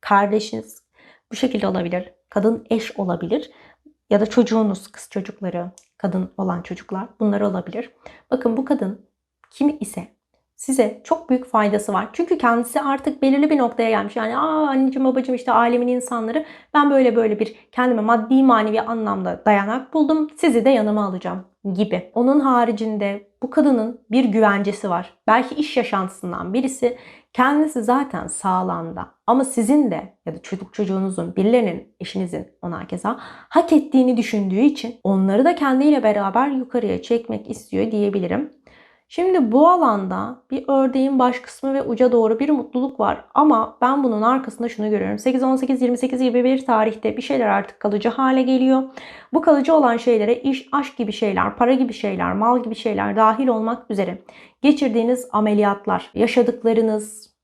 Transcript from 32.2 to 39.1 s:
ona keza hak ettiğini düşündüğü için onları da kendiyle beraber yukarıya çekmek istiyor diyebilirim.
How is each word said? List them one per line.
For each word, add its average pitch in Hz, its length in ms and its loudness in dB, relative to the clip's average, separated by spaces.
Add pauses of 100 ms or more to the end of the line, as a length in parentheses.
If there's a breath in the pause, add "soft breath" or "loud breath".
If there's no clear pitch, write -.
ona 175 240 -10
keza 202 300 -6 (320 loud breath)
hak 339 240 2
ettiğini 262 440 4
düşündüğü 202 440 -2
için 254 440 0
onları 196 400 2
da 339 100 4
kendiyle 277 480 2
beraber 208 460 0
yukarıya 247 540 -4
çekmek 226 480 -4
istiyor 208 400 -4
diyebilirim. 202 680 -4 (520 soft breath)